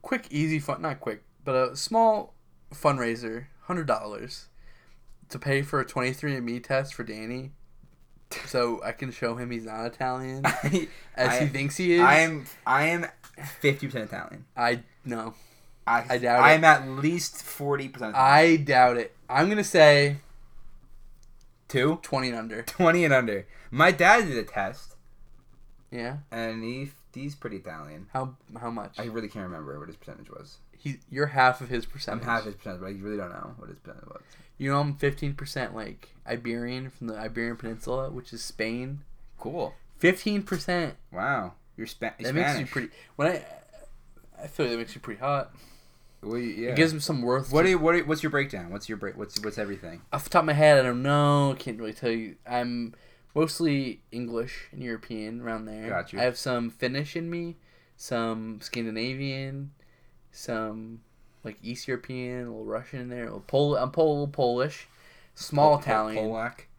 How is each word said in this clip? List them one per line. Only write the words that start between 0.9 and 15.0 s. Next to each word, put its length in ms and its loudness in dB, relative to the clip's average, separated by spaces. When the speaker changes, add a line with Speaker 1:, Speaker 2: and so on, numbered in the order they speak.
Speaker 1:
quick, 220 -8
but 100 -2
a 220 2
small 580 2
fundraiser, 720 0
hundred 240 -4
dollars, 640 -4
to 80 -12
pay 240 0
for 180 -2
a 60 -2
twenty-three 480 -4
and 100 -6
me 160 -6
test 340 -2
for 100 -10
Danny, 480 -10
so 360 0
I 100 -4
can 200 -8
show 240 -4
him 140 -8
he's 160 -8
not 200 -10
Italian 560 -6
Speaker 2:
<laughs> 20 -2
I, 440 0
Speaker 1:
as 140 2
Speaker 2:
I, 40 4
Speaker 1:
he 20 2
thinks 300 -2
he 180 4
is? 60 6
Speaker 2:
I 200 10
am, 260 0
I 200 4
am 200 0
fifty 260 0
percent 240 -8
Italian. 360 -12
Speaker 1:
I, 240 2